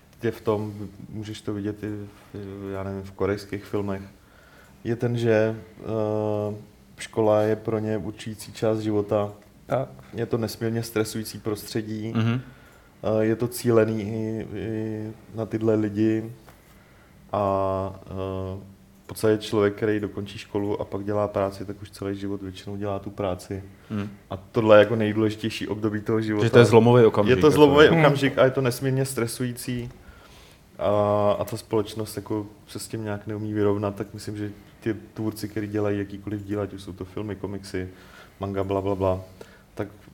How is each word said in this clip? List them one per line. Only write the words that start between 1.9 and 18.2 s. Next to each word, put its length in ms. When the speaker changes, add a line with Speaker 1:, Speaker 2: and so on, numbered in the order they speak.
Speaker 1:
v, 380
já 100
nevím, 200
v 100
korejských 520
filmech, 360
je 120
ten, 200
že, 380
eh, 760
škola 440
je 140
pro 220
ně 200
určující 540
část 280
života. 500
Speaker 2:
Tak. 220
Speaker 1:
Je 120
to 120
nesmírně 440
stresující 560
prostředí. 760
Speaker 3:
Mhm. 240
Speaker 1:
Eh, 40
je 120
to 120
cílený 540
i, 520
i 520
na 120
tyhle 280
lidi. 500
A, 640
eh, 540